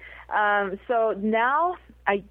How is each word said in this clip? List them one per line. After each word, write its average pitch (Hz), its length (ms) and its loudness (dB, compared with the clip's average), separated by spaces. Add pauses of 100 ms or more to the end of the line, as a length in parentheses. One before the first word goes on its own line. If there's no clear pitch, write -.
(300)
Um, 202 580 0
so 226 320 0
now 254 580 0 (280)
I 202 260 2